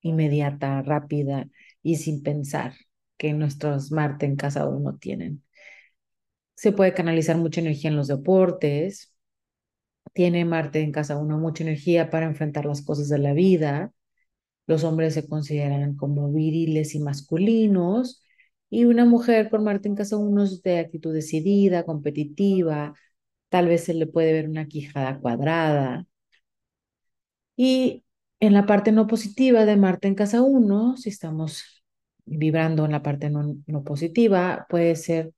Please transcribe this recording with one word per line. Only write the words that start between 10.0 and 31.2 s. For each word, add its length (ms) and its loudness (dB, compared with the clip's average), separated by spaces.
Tiene 320 2
Marte 360 -2
en 100 -2
casa 240 -4
uno 220 -4
mucha 260 -4
energía 460 0
para 160 -2
enfrentar 400 -4
las 160 -4
cosas 280 -4
de 100 0
la 140 0
vida. 600 2
Los 180 0
hombres 300 0
se 140 -6
consideran 680 -4
como 360 -4
viriles 640 -2
y 40 -4
masculinos. 1200 0
Y 140 2
una 180 6
mujer 460 4
con 140 0
Marte 240 -2
en 80 -2
casa 200 -4
uno 280 2
es 180 -2
de 160 0
actitud 340 -6
decidida, 760 2
competitiva. 1080 -2
Tal 180 2
vez 180 2
se 100 -2
le 100 0
puede 260 0
ver 160 0
una 200 -6
quijada 520 -6
cuadrada. 840 0
Y 480 2
en 140 6
la 140 6
parte 240 4
no 160 4
positiva 580 2
de 100 4
Marte 320 4
en 60 2
casa 300 2
uno, 540 4
si 120 -8
estamos 720 -10